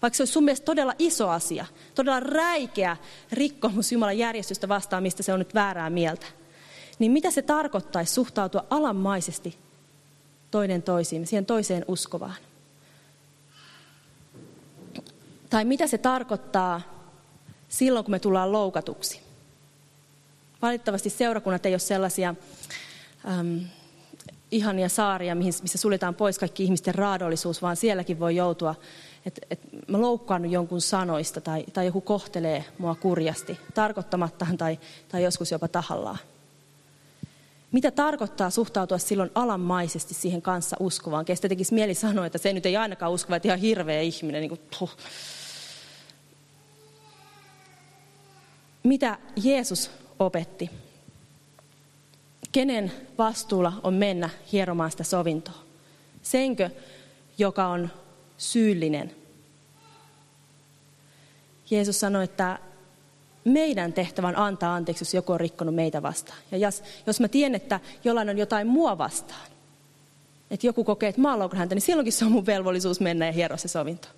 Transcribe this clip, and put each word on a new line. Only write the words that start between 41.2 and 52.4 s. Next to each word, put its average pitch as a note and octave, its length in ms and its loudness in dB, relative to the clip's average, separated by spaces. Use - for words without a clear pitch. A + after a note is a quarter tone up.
Kestä F3+ 240 -2
tekisi F#3 260 0
mieli G#3+ 200 2
sanoa, G3+ 320 0
että E3 120 -4
se G3 140 2
nyt F#3 140 -2
ei F#3 100 2
ainakaan G3 360 -2
uskova, F3+ 240 -2
että E3+ 120 0
ihan F3+ 100 2
hirveä F3+ 420 0
ihminen. D#3 400 -2
Niin D#3 80 -4
kuin, E3 120 -10
puh. - 180 -6
Mitä C4 360 4
Jeesus B3 540 2
opetti? F3 520 -2